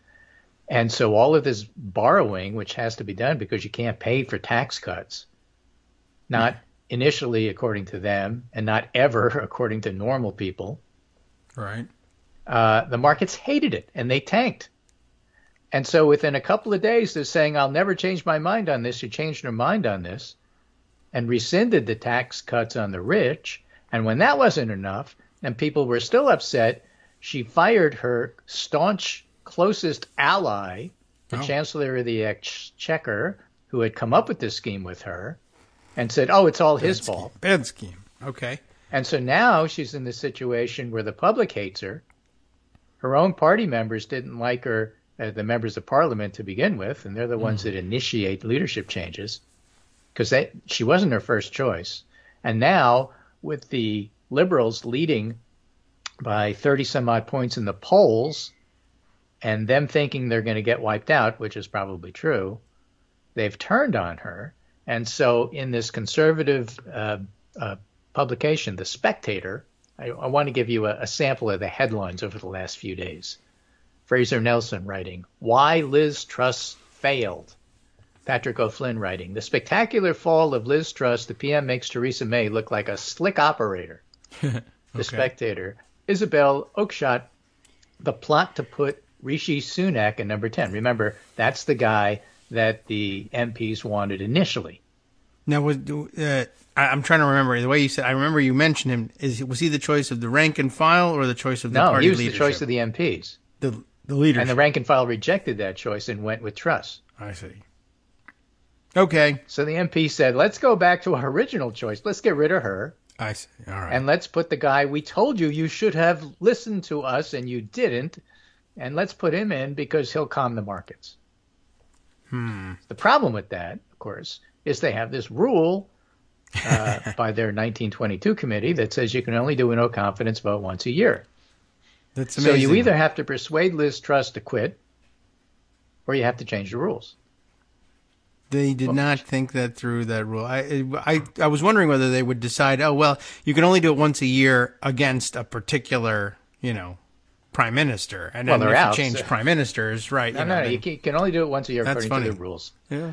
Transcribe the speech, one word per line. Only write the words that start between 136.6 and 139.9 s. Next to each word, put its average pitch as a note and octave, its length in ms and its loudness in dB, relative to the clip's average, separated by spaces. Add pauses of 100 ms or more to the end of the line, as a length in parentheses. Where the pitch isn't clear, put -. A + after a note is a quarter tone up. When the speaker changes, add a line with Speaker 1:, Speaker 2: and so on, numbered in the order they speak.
Speaker 1:
the A2+ 60 -6
rules. D#3 380 -6 (1400)
Speaker 2:
They C#3 220 2
did C3 140 -2
Speaker 1:
Well, C3 80 0
Speaker 2:
not C#3 240 0
think C3 320 -4
that B2 240 -4
through, A#2 300 -4